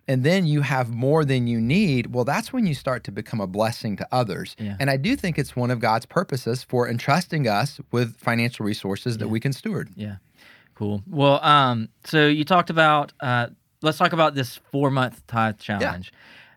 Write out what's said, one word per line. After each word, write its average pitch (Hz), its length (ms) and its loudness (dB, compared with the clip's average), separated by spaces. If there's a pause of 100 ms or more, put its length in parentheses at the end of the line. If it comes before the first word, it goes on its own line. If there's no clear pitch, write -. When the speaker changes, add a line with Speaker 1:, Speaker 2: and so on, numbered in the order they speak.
Speaker 1:
and 131 180 0
then 180 200 4
you 147 180 2
have 131 280 0
more 135 340 2
than 131 220 2
you 117 140 0
need, 131 520 2
well, 123 120 0
that's 160 280 -2
when 247 140 0
you 151 80 0
start 123 300 -6
to 110 80 -10
become 104 280 -6
a 98 60 -2
blessing 107 500 -2
to - 140 -8
others. 95 480 -2
Speaker 2:
Yeah. 104 220 -8
Speaker 1:
And 139 100 0
I 135 60 2
do 175 180 0
think 185 240 -2
it's 139 160 -4
one 123 160 -2
of 123 80 -2
God's 113 260 0
purposes 127 600 -4
for 120 240 -2
entrusting 143 580 0
us 107 340 0 (120)
with 117 240 0
financial 117 500 -2
resources 104 520 -4
that 107 80 -4
Speaker 2:
Yeah. 110 40 -4
Speaker 1:
we 110 100 -2
can 139 120 -2
steward. 160 420 -6
Speaker 2:
Yeah. 104 220 -10 (580)
Cool. 104 340 -4
Well, 139 360 4
um, 131 440 4 (160)
so 151 220 4
you 147 180 2
talked 175 260 2
about, 151 500 2
uh, 123 280 0 (340)
let's 156 160 0
talk 175 140 2
about 156 220 2
this 131 240 -4 (140)
four-month 135 560 0
tithe 113 280 0 (120)
Speaker 1:
Yeah. 104 100 -2
Speaker 2:
challenge. 92 340 -6 (440)